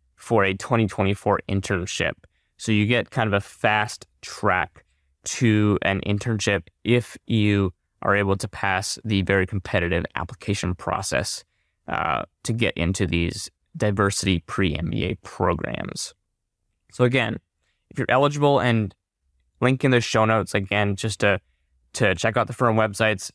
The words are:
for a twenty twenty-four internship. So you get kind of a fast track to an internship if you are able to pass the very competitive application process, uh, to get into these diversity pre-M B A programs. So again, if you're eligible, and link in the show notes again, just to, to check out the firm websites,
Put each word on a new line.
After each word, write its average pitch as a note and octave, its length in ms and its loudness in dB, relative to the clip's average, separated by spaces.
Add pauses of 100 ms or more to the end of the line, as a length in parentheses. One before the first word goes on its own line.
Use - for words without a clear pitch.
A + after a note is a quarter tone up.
(160)
for G#2+ 280 2
a F#2+ 100 2
twenty A2+ 320 0
twenty-four G2+ 640 -2
internship. F#2 640 -2 (440)
So - 160 -2
you G#2 140 4
get A#2 240 0
kind A#2 160 0
of G#2 80 0
a G2+ 60 2
fast G#2+ 640 -2 (160)
track - 640 -2 (400)
to G#2+ 580 2
an G2 240 0
internship G#2 640 -2 (160)
if A#2 420 0
you G#2 480 2 (280)
are G2+ 140 2
able G2 200 2
to F#2+ 120 -8
pass - 560 -2
the G2+ 180 2
very F#2+ 240 2
competitive F2 680 -2
application - 600 -4
process, - 680 -4 (440)
uh, C2+ 340 -2 (220)
to - 100 -4
get A2+ 220 0
into F2 300 0
these E2+ 440 -4 (260)
diversity G2 680 0
pre-M E2 440 -2
B G#2 140 -4
A - 120 -4
programs. - 1000 -6 (800)
So B2+ 120 0
again, A#2+ 340 0 (520)
if - 80 -10
you're B2 120 -2
eligible, C#3+ 500 4
and A2+ 340 0 (640)
link B2+ 240 2
in C3+ 60 4
the B2 100 6
show A2+ 240 2
notes A2 300 0
again, G2+ 420 0
just G#2+ 240 -6
to, G2+ 200 2 (540)
to G2+ 200 2
check A2+ 240 0
out A#2 80 2
the - 60 -10
firm A#2 240 2
websites, G#2+ 580 2